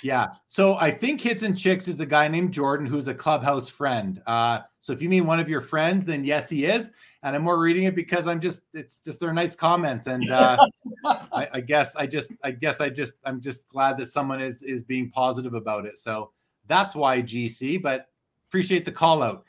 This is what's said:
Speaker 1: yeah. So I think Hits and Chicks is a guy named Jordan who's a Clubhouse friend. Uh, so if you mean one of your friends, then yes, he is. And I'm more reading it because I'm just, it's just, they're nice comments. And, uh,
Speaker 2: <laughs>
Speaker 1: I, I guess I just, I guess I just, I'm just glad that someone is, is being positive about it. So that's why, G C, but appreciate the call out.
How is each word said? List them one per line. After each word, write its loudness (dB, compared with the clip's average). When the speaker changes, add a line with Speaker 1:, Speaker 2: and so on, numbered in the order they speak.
Speaker 1:
yeah. 2
So 4
I 4
think -2
Hits -2
and 0
Chicks 0
is -6
a -4
guy 4
named 0
Jordan 0
who's -2
a -4
Clubhouse 0
friend. -4
Uh, 2
so -6
if -6
you -2
mean 4
one 2
of -2
your -2
friends, 0
then -4
yes, 0
he 0
is. 0
And -4
I'm -2
more 2
reading 4
it 2
because -2
I'm 0
just, -6
it's -14
just, -12
they're -2
nice 0
comments. 0
And, -2
uh, 6
Speaker 2:
<laughs> -12
Speaker 1:
I, -2
I -6
guess 0
I -4
just, -6
I -4
guess -4
I 0
just, -8
I'm -8
just -10
glad 0
that -6
someone -4
is, -8
is -8
being -4
positive -2
about -6
it. -14
So -8
that's 2
why, 2
G -4
C, -6
but -4
appreciate 0
the -8
call 4
out. -4